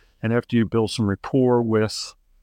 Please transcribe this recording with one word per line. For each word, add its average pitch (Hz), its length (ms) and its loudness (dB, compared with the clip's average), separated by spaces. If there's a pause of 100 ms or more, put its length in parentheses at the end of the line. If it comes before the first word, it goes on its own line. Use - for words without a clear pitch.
(220)
and 110 120 -2
after 120 240 -2
you 113 80 4
build 110 260 -2
some 107 160 -2
rapport 123 540 2
with, 110 520 -2 (300)